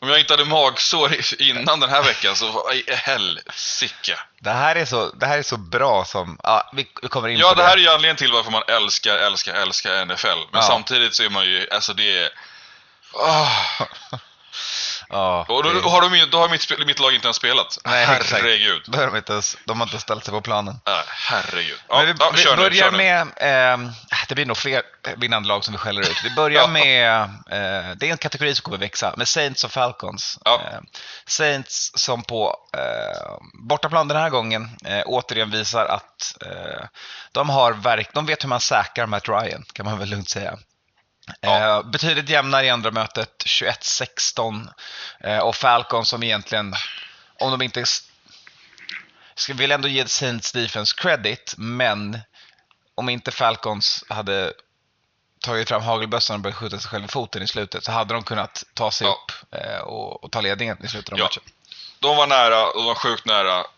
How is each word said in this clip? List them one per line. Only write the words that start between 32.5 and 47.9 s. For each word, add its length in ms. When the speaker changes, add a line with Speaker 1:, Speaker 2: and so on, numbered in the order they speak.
Speaker 2:
eh, 560
bortaplan 400
den 80
här 140
gången, 400
eh, 220
återigen 440
visar 360
att, 480
eh, 380
de 180
har 220
verk-, 400
de 140
vet 180
hur 40
man 120
säkrar 460
Matt 220
Ryan, 440
kan 140
man 120
väl 100
lugnt 200
säga. 280
Speaker 1:
Ja. 380
Speaker 2:
Eh, 40
betydligt 460
jämnare 380
i 40
andra 200
mötet, 540
tjugoett 400
sexton. 840
Eh, 180
och 180
Falcons 520
som 140
egentligen, 520
om 100
de 120
inte 180
s-, 220